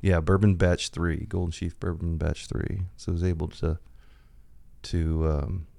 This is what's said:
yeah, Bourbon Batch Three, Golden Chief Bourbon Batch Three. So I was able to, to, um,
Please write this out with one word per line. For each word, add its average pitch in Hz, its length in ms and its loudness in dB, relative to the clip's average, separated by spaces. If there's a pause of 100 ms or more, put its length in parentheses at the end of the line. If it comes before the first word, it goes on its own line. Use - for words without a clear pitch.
yeah, 90 200 4
Bourbon 95 360 6
Batch 87 340 2
Three, 82 380 -2
Golden 90 240 -2
Chief - 260 -6
Bourbon 85 380 -4
Batch 78 300 -4
Three. - 360 -4 (140)
So - 160 -6
I - 20 0
was 85 100 0
able 80 240 0
to, 80 300 -2 (1040)
to, 80 440 0
um, 78 380 -2 (120)